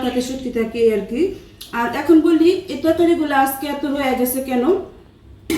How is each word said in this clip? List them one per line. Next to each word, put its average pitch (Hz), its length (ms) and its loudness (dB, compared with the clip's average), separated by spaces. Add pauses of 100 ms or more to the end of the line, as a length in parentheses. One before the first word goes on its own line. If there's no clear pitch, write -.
থাকে, 254 200 -2
শুটকি 254 300 -8
থাকে, 233 280 -4
এই 226 140 4
আর 202 140 -2
কি। 240 140 -4 (520)
আর 233 220 -2
এখন 320 260 4
বলি, 330 280 4 (180)
এই 294 140 -6
তরকারিগুলো 320 540 2
আজকে 269 320 0
এত 285 180 -6
রয়ে 269 320 -2
গেছে 254 220 -2 (100)
কেন? 247 140 0 (960)